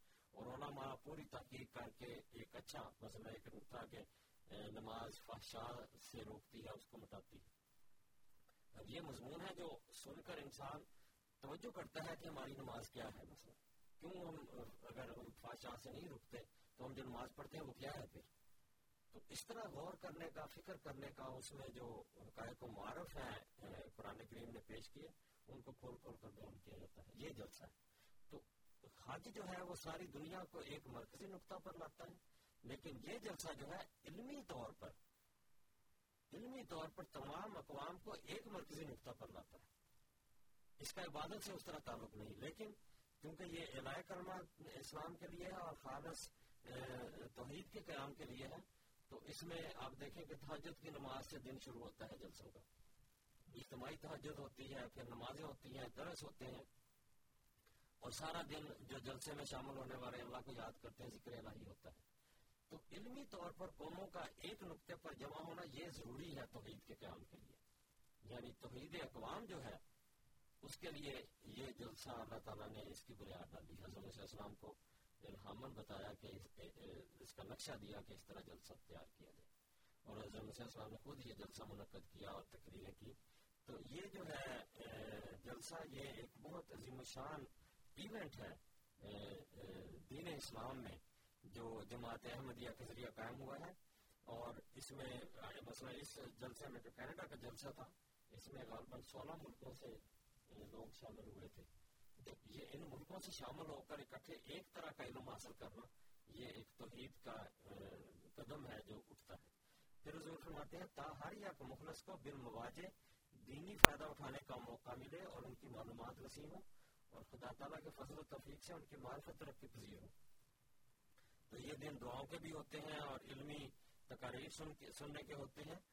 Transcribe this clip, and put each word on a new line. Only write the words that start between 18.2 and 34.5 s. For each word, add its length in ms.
تو 160
اس 180
طرح 160
غور 220
کرنے 400
کا، 120
فکر 300
کرنے 300
کا، 80
اس 280
میں 160
جو 340
حقائق 460
و 40
معارف 500
ہیں، 480
آ، 20
قرآن 200
کریم 200
نے 160
پیش 240
کیے، 180
ان 140
کو 100
کھول 240
کھول 240
کر 80
بیان 300
کیا 200
جاتا 240
ہے۔ 120
یہ 160
جلسہ 340
ہے۔ 160
تو 120
حج 280
جو 140
ہے 140
وہ 120
ساری 320
دنیا 380
کو 140
ایک 280
مرکزی 400
نقطہ 280
پر 180
لاتا 320
ہے، 100
لیکن 360
یہ 80
جلسہ 340
جو 160
ہے 120
علمی 440
طور 300